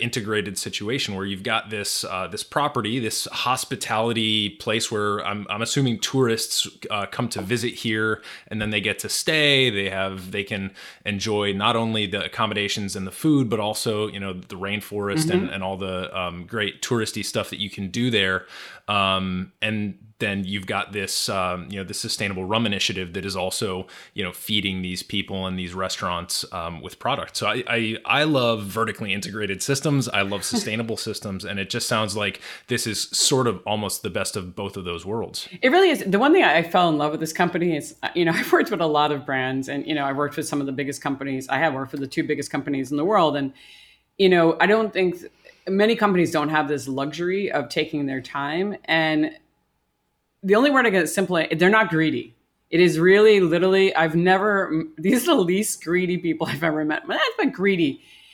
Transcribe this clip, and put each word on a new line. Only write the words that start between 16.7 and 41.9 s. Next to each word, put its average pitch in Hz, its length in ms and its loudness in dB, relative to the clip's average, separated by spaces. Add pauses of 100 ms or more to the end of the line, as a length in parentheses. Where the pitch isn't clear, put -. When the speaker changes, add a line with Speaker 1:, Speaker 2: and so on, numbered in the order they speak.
Speaker 1:
touristy 110 420 -2
stuff - 260 -6
that 92 100 -8
you 101 100 -6
can 95 220 -8
do 120 180 0
there. 95 360 2 (420)
Um, 95 640 0 (100)
and 107 360 -4 (200)
then 101 260 -2
you've 95 220 -6
got 98 260 -4
this, 101 380 -4
um, 90 400 -2
you 101 80 -10
know, 95 60 -6
this 90 140 -10
sustainable 98 460 -4
rum 110 220 0
initiative 92 480 -4
that 95 100 -6
is 95 120 -6
also, 92 500 -4 (260)
you 101 100 -6
know, 90 100 -6
feeding 95 500 -2
these 90 200 -6
people 98 440 -4
and 92 120 -4
these 87 140 -6
restaurants, 90 800 -4
um, 85 300 -8
with - 160 -14
product. 120 400 -4
So 107 80 -2
I, 113 200 0
I, 113 380 0
I 139 200 2
love 120 400 2
vertically 101 500 -4
integrated 98 480 -4
systems. 139 480 0
I 101 120 2
love 98 220 -4
Speaker 2:
<laughs> - 100 -4
Speaker 1:
sustainable 113 440 -2
systems. 101 460 -6
And 101 140 -6
it 95 120 -6
just - 180 -4
sounds 107 280 0
like 101 240 -4 (260)
this 120 200 0
is 107 160 -4 (140)
sort 131 300 4
of 95 200 -2
almost 104 360 -2
the 101 80 -6
best 95 260 -4
of 90 180 -8
both 101 220 -8
of 95 80 -8
those 87 220 -6
worlds. 104 420 -6 (140)
Speaker 2:
It 254 80 4
really 370 180 6
is. 277 180 0
The 196 120 2
one 269 160 6
thing 370 100 6
I, 156 140 6
I 170 60 4
fell 175 260 4
in 151 80 2
love 151 140 0
with 156 80 -4
this 160 120 -4
company 175 440 0
is, - 260 -8
uh, - 120 -2
you 170 120 2
know, 165 60 4
<laughs> - 20 0
I've - 180 -2
worked - 180 4
with 202 120 -2
a 165 40 4
lot 147 260 4
of 139 120 -4
brands, 131 440 -2
and, 139 180 -6
you 156 80 -2
know, 143 100 0
I've 135 120 -2
worked 143 200 -2
with 151 100 -2
some 147 140 -2
of 139 60 -2
the 135 60 -4
biggest 135 280 -6
companies. 135 480 -4
I 135 100 0
have 156 140 2
worked 131 200 -6